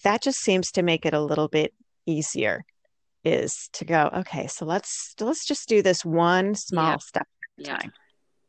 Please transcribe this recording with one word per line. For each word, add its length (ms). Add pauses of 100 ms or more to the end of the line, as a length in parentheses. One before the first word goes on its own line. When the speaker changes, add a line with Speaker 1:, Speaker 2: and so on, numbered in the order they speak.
Speaker 1:
that 200
just 160
seems 320
to 100
make 240
it 80
a 80
little 260
bit 280 (320)
easier, 560 (600)
is 500
to 120
go, 300
"Okay, 320
so 180
let's, 540
let's 260
just 240
do 140
this 200
one 520
small 380
Speaker 2:
Yeah. 40
Speaker 1:
step 300 (320)
at 40
a 40
Speaker 2:
Yeah. 100
Speaker 1:
time." 160 (560)